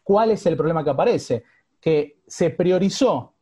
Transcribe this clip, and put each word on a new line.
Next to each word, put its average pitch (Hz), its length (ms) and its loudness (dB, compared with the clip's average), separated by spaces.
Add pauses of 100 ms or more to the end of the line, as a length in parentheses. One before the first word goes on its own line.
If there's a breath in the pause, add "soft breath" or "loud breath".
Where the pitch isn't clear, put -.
¿Cuál 220 300 2
es - 140 -4
el 165 100 2
problema 156 280 -2
que 143 80 -2
aparece? 156 520 -2 (360 soft breath)
Que 147 460 -2
se - 260 -2
priorizó 185 920 0